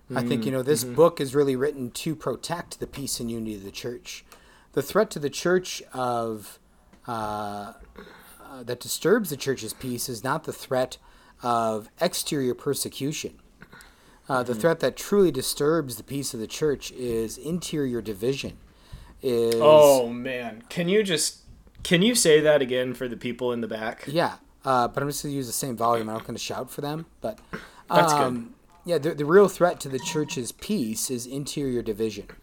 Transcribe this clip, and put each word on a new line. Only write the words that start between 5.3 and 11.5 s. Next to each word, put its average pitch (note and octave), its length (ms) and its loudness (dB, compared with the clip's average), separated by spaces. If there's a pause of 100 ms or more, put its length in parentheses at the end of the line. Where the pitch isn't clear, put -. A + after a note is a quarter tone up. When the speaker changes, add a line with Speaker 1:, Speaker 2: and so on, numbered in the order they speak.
Speaker 1:
church - 520 -2 (100)
of, A#2 640 -4 (480)
uh, G#2+ 680 -6 (680)
uh, C4 200 -16
that A#2+ 160 -8
disturbs F#3+ 500 0
the C#3+ 60 -4
church's A2+ 360 -4
peace B2 360 -6
is A2+ 160 -8
not D3 200 -2
the C3 80 -6
threat - 460 -4 (440)
of A2+ 460 0 (120)